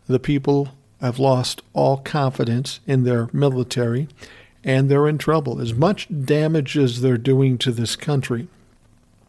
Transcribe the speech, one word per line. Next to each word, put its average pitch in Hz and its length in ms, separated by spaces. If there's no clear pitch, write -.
The 131 100
people 143 520
have 123 200
lost 127 420
all 135 260
confidence 131 880
in 131 200
their 117 280
military, 127 760
and 131 240
they're 143 180
in 151 120
trouble. 143 420
As 117 120
much 165 360
damage 151 520
as 123 240
they're 127 160
doing 131 420
to 127 120
this 113 240
country, 135 540